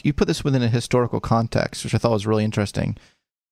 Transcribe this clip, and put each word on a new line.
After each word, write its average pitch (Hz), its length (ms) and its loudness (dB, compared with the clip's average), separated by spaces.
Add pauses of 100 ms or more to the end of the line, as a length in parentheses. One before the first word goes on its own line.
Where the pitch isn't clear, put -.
you 147 100 2
put - 140 0
this - 160 -2
within 135 180 2
a 120 60 2
historical 117 520 0
context, - 640 0
which - 120 -2
I - 20 4
thought 117 140 2
was 107 160 0
really 107 160 2
interesting. 104 540 -2 (540)